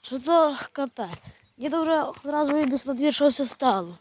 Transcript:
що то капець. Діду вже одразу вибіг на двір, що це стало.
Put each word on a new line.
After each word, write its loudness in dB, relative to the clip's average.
що -8
то 4
капець. -6
Діду -2
вже 2
одразу -2
вибіг 0
на -4
двір, 2
що 4
це -4
стало. -2